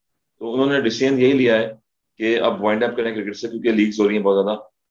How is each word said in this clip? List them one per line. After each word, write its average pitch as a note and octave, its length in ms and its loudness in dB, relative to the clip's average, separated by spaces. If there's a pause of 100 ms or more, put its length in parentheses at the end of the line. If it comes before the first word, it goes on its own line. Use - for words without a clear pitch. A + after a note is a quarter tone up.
(400)
तो A2+ 120 -8
उन्होंने C#3 300 0
डिसीजन C3 380 0
यही C3 140 4
लिया B2 220 4
है A2 120 0 (500)
कि A2 180 0
अब G2 280 -2
वाइंड G#2+ 200 0
अप A#2+ 140 -2
करें A2+ 160 -2
क्रिकेट G#2 220 -8
से, A#2 120 -10
क्योंकि A2+ 240 -2
लीग्स G#2+ 280 0
हो G#2 60 4
रही G2+ 100 2
हैं G2+ 80 -2
बहुत G2 200 2
ज़्यादा, G2+ 180 -4 (300)